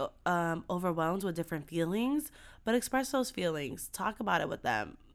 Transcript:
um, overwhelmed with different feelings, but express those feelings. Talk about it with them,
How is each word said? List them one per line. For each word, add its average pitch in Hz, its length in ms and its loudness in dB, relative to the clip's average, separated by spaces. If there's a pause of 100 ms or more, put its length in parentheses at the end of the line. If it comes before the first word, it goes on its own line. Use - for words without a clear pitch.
(260)
um, 170 440 2
overwhelmed 180 540 2
with 180 120 -2
different 165 320 -4
feelings, 214 640 0 (320)
but 220 120 4
express 262 360 0
those 254 180 2
feelings. 160 600 -2
Talk 208 300 -4
about 185 220 2
it 156 80 0
with - 120 -6
them, 110 360 0 (180)